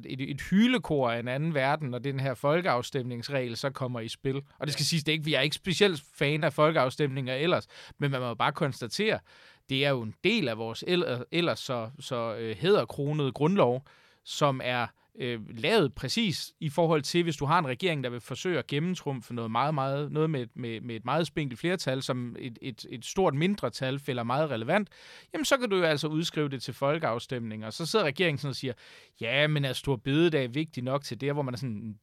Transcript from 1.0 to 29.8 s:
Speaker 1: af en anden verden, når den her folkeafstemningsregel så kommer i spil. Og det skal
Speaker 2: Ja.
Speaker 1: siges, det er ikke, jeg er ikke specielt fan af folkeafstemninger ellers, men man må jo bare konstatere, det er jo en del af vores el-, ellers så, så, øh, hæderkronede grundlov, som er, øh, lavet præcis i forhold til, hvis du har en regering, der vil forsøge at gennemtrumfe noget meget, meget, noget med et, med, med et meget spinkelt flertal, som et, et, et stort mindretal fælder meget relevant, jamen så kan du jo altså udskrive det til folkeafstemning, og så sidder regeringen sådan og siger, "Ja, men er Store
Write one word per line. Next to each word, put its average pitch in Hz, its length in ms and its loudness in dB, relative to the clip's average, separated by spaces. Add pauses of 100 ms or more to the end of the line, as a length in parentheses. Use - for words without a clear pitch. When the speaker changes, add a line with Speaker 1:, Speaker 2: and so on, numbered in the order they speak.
Speaker 1:
af 117 80 0
en 120 80 -6
anden 147 260 0
verden, 143 360 2
når 123 100 -4
den 135 200 -2
her 135 140 0
folkeafstemningsregel 127 1200 0
så 139 120 -2
kommer 123 300 -4
i 113 80 -6
spil. 135 280 -4 (240)
Og 156 80 -4
det 143 60 -2
skal 147 100 0
Speaker 2:
Ja. - 20 2
Speaker 1:
siges, 151 180 2
det 156 80 2
er 156 60 2
ikke, 156 140 -2
jeg 143 60 4
er 127 40 4
ikke 147 140 2
specielt 185 480 2 (120)
fan 151 280 2
af 156 100 2
folkeafstemninger 139 840 2
ellers, 147 320 2 (300)
men 143 140 0
man 131 100 0
må 127 60 -2
jo 117 80 -2
bare 127 160 4
konstatere, 139 680 0 (500)
det 135 160 2
er 143 40 4
jo 135 120 0
en 110 120 -8 (100)
del 196 240 2
af 113 100 -2
vores 113 300 -8
el-, 139 440 0
ellers 160 280 0
så, 117 300 -4 (100)
så, 117 360 -4
øh, 110 200 -6
hæderkronede 147 760 2
grundlov, 143 520 4 (400)
som 135 400 0
er, 123 240 0 (320)
øh, 120 200 -4 (180)
lavet 151 360 4
præcis 165 640 -2
i 156 100 -2
forhold 160 320 2
til, 175 220 2
hvis 165 140 -2
du 143 80 -2
har 156 140 4
en 156 80 0
regering, 143 360 0
der 123 60 -4
vil 120 120 -6
forsøge 160 380 -2
at 113 80 -4
gennemtrumfe 143 680 -2
noget 117 180 -4
meget, 131 220 2
meget, 139 380 -2
noget 156 180 2
med 143 120 0
et, 113 140 -8
med, 113 260 -6
med 120 140 -8
et 110 100 -10
meget 147 220 0
spinkelt 143 320 -4
flertal, 165 440 -2
som 123 360 -4
et, 123 220 -10
et, 127 280 -10
et 117 160 -12
stort 185 280 2
mindretal 147 640 0
fælder 123 240 -4
meget 135 260 0
relevant, 135 400 0 (440)
jamen 320 120 -2
så 285 120 4
kan 247 120 -2
du 196 60 2
jo 185 80 4
altså 156 240 2
udskrive 156 420 -2
det 135 140 -8
til 123 100 -8
folkeafstemning, 117 920 -2
og 110 80 -8
så 170 120 -6
sidder 190 200 2
regeringen 151 320 2
sådan 143 120 -6
og 123 60 -4
siger, 127 180 -4 (480)
"Ja, 131 260 4
men 151 180 2
er 131 80 -2
Store 135 240 -2